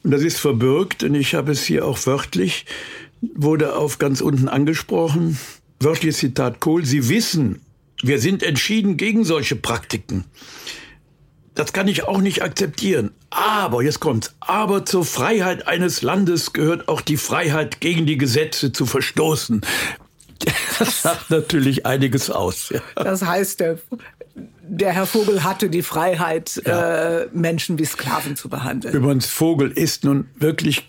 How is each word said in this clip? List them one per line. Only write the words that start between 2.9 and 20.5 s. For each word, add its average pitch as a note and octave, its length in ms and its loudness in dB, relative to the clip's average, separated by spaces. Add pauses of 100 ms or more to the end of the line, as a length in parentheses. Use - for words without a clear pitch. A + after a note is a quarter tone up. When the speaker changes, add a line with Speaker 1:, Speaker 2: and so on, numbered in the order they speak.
Speaker 1:
wurde D3+ 540 0
auf C#3+ 240 -2
ganz C#3 220 2
unten C3+ 280 2
angesprochen. D#3+ 920 0 (400)
Wörtliches D#3 400 2
Zitat B2+ 400 0
Kohl: E3 260 2
„Sie B2+ 240 2
wissen, D#3+ 520 0 (420)
wir B2+ 160 2
sind F#3 240 2
entschieden G3 540 2
gegen G#3+ 260 2
solche D#3 320 0
Praktiken. G#2 720 -4 (1300)
Das D3+ 180 -2
kann F#3+ 140 0
ich C#3 200 0
auch G3 140 0
nicht G3 220 0
akzeptieren. D3+ 680 -2 (180)
Aber“, F#3+ 520 0
jetzt C#3+ 200 0
kommt's, B2 400 -2
„aber G3 440 0
zur F3+ 200 2
Freiheit F3+ 640 0
eines D3+ 340 0
Landes E3+ 520 2
gehört E3 360 0
auch D#3 120 0
die D3 160 0
Freiheit, D#3 640 0
gegen E3 240 2
die D3 120 2
Gesetze C#3+ 560 0
zu C#3 120 0
verstoßen.“ C3+ 760 0 (1160)